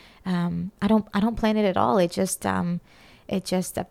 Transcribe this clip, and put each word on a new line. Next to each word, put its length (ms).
Um, 460
I 60
don't, 260
I 60
don't 160
plan 200
it 80
at 120
all. 220
It 120
just, 340
um, 360
it 160
just, 340
uh, 120